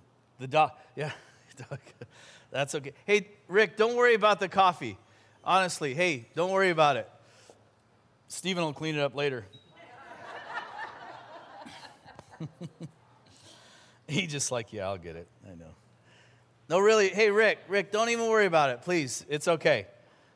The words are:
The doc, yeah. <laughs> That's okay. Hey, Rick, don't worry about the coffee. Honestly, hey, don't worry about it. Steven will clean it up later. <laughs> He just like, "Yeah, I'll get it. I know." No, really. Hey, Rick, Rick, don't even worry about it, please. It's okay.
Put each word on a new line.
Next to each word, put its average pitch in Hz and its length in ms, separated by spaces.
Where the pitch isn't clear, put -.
The 131 80
doc, 151 280
yeah. 139 160
<laughs> - 800
That's 135 240
okay. 139 200
Hey, 208 220
Rick, 202 300
don't 226 180
worry 240 200
about 208 260
the 190 80
coffee. 175 500
Honestly, 170 500
hey, 151 400
don't 175 160
worry 190 200
about 156 260
it. 107 120
Steven 175 360
will 151 80
clean 156 220
it 147 60
up 143 140
later. 135 300
<laughs> 160 80
He 156 180
just 147 240
like, 120 220
"Yeah, 101 160
I'll 98 80
get 85 200
it. 85 120
I 95 80
know." 82 200
No, 165 100
really. 202 320
Hey, 208 200
Rick, 202 280
Rick, 190 240
don't 220 160
even 233 200
worry 220 180
about 156 240
it, 120 120
please. 165 460
It's 147 180
okay. 151 400